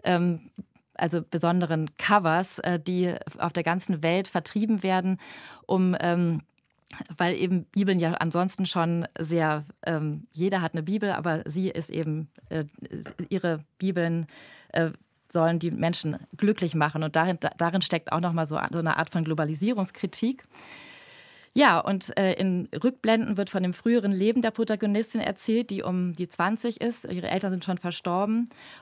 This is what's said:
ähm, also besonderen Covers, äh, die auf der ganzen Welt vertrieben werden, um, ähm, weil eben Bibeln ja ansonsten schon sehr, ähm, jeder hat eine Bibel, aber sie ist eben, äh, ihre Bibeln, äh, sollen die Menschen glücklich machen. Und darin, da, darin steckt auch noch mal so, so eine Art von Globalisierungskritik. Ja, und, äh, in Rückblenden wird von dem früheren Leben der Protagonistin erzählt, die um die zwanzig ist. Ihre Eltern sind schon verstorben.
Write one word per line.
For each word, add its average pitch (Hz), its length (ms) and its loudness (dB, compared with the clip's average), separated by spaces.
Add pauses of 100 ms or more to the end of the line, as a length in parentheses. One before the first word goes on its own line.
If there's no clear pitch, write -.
ähm, 175 460 2 (440)
also 165 340 0
besonderen 165 720 2
Covers, 185 640 2
äh, 175 180 0
die 180 340 2 (260)
auf 165 140 -2
der 170 120 -2
ganzen 170 400 0
Welt 180 240 2
vertrieben 208 560 0
werden, 185 340 2 (480)
um, 185 320 4
ähm, 170 440 2 (760)
weil 175 200 0
eben 180 300 0
Bibeln 196 340 2
ja 165 140 2
ansonsten 175 520 0
schon 170 400 0 (100)
sehr, 156 480 0 (220)
ähm, 151 460 -2
jeder 185 280 0
hat 165 140 -2
eine 160 80 -2
Bibel, 196 300 0
aber 160 340 -2
sie 180 220 -2
ist - 200 -6
eben, 156 400 -4 (200)
äh, 156 160 -4 (640)
ihre 170 360 -2 (140)
Bibeln, 170 480 0 (460)
äh, 165 180 0 (400)
sollen 165 300 4
die 170 100 -2
Menschen 165 460 -2 (200)
glücklich 202 380 0
machen. 156 300 2
Und 151 100 -4
darin, 170 240 4
da, - 180 -2
darin 175 260 0
steckt - 280 -2
auch 160 80 0
noch 175 140 0
mal 165 140 0
so, 151 120 -4 (140)
so 170 80 -2
eine 160 160 0
Art - 140 -2
von 165 120 0
Globalisierungskritik. 180 1200 -2 (1120)
Ja, 226 280 6
und, - 360 -2
äh, 190 180 4
in 180 380 0
Rückblenden 226 640 2
wird 196 140 -2
von 185 140 0
dem 180 80 0
früheren 220 400 2
Leben 214 280 2
der 226 120 0
Protagonistin 214 680 0
erzählt, 233 500 0
die 196 120 -4
um 180 320 -2
die 175 140 -6
zwanzig 220 520 -2
ist. 233 260 -4
Ihre 180 220 -4
Eltern 190 220 0
sind 180 140 -4
schon 180 140 -2
verstorben. 196 720 -2 (320)